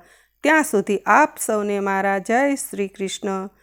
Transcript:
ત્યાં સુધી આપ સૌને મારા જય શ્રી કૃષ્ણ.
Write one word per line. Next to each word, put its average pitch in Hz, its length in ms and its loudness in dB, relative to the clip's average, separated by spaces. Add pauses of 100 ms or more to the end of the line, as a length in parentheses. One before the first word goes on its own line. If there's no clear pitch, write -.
(420)
ત્યાં 302 200 4
સુધી 202 440 0
આપ 226 320 4
સૌને 208 420 -2
મારા 196 380 0
જય 262 360 0
શ્રી 196 340 -6
કૃષ્ણ. 190 640 -6 (120)